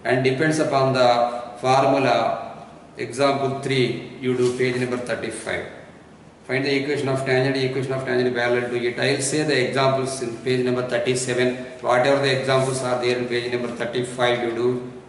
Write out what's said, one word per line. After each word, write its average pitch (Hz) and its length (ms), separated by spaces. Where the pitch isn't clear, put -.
And 123 180
depends 151 380
upon 135 340
the 120 480
formula, 127 1040
example 127 640
three, 131 600
you 127 160
do 123 200
page 127 200
number 120 200
thirty-five. 110 720
Find 131 180
the 143 120
equation 135 340
of 131 160
tangent, 135 320
equation 131 340
of 131 140
tangent 123 280
parallel 120 360
to 120 120
it. 120 160
I 127 140
will 135 80
say 151 220
the 135 260
examples 131 540
in 113 160
page 127 260
number 123 240
thirty-seven. 123 680
Whatever 131 400
the 131 180
examples 131 420
are 123 200
there 123 160
in 120 100
page 120 240
number 120 160
thirty-five, 123 760
you 117 100
do. 123 380